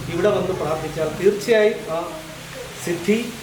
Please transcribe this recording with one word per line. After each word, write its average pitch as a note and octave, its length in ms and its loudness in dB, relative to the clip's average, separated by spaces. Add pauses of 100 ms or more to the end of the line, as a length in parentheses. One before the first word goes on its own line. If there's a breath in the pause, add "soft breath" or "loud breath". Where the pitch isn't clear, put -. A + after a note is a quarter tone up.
(140)
ഇവിടെ F3+ 240 4
വന്ന് - 240 0
പ്രാർത്ഥിച്ചാൽ D#3 480 -2 (100)
തീർച്ചയായും G#3+ 760 4
ആ E3+ 40 -2 (880)
സിദ്ധി, G3 320 2 (240)